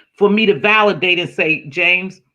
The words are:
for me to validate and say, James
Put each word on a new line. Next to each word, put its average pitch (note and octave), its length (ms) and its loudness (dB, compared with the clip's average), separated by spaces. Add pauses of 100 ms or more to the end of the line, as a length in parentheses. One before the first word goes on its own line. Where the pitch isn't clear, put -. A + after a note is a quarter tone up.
(180)
for G#3 100 2
me G#3+ 180 2
to G3+ 120 2
validate G3+ 600 0
and F3 120 -4
say, D#3+ 380 -4
James F3+ 520 -2 (140)